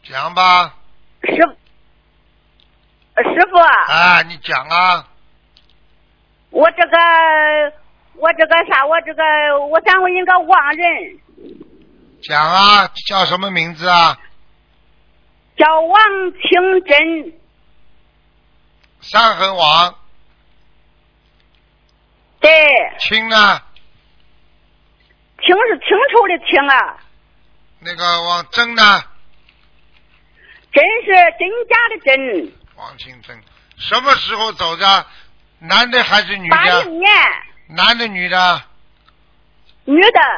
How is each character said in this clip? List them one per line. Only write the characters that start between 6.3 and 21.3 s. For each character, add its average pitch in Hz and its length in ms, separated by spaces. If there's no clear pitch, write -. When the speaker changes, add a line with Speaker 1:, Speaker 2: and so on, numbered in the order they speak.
Speaker 2:
我 320 220
这 330 60
个， 311 100
我 320 180
这 311 140
个 320 80
啥， 269 160
我 330 140
这 311 120
个， 320 100
我 311 180
想 370 160
问 370 140
一 359 100
个 370 140
亡 311 320
人。 339 480
Speaker 1:
讲 151 200
啊， 190 460
叫 190 180
什 180 140
么 196 120
名 165 240
字 165 120
啊？ 165 300
Speaker 2:
叫 320 220
王 359 220
清 370 440
珍。 311 480
Speaker 1:
三 220 340
横 190 200
王。 170 380